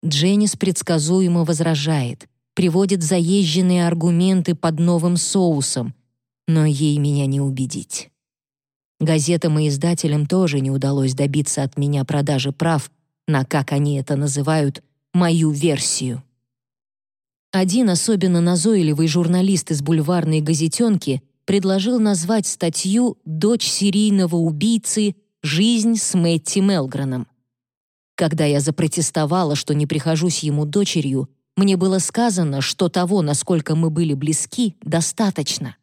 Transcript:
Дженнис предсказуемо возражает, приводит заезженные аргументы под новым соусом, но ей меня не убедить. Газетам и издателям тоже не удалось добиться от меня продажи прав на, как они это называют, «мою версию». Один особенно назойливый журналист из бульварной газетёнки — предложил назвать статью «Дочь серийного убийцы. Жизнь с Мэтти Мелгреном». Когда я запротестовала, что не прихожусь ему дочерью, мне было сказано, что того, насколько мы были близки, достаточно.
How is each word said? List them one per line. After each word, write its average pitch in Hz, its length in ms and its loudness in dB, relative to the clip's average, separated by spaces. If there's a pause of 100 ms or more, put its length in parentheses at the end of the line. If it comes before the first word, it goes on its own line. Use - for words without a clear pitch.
Дженнис 185 520 2
предсказуемо 175 880 0
возражает, 156 800 -2 (240)
приводит 185 500 2
заезженные 180 840 2
аргументы 175 680 2
под 160 240 -2
новым 175 380 2
соусом, 147 800 0 (520)
но 160 200 4
ей 147 320 2
меня 143 260 0
не 135 160 -2
убедить. 131 680 -6 (920)
Газетам 156 580 0
и 151 100 2
издателям 147 580 -2
тоже 160 340 0
не 135 100 -2
удалось 135 440 0
добиться 143 480 -2
от 135 160 -6
меня 143 260 -2
продажи 143 480 -2
прав 160 380 -2 (360)
на, 135 200 0
как 143 260 -4
они 143 240 0
это 135 200 -4
называют, 143 680 -2 (300)
«мою 165 360 2
версию». 143 720 -2 (1300)
Один 190 360 2
особенно 180 540 2
назойливый 170 680 2
журналист 180 640 0
из 147 100 -2
бульварной 156 640 0
газетёнки — 160 800 0 (220)
предложил 196 560 0
назвать 202 460 0
статью 196 800 0
«Дочь 165 440 0
серийного 196 680 2
убийцы. 196 760 0 (280)
Жизнь 220 540 2
с - 180 -4
Мэтти 170 460 0
Мелгреном». 135 680 -2 (920)
Когда 156 300 0
я 143 140 2
запротестовала, 156 960 -2
что - 180 -2
не 147 120 0
прихожусь 160 520 -2
ему 151 260 -2
дочерью, 143 640 -2 (280)
мне 196 200 2
было 190 220 0
сказано, 175 600 -2
что - 280 -2
того, 180 340 0
насколько 151 520 0
мы 160 160 0
были 151 240 0
близки, 156 680 -4
достаточно. 160 1000 -4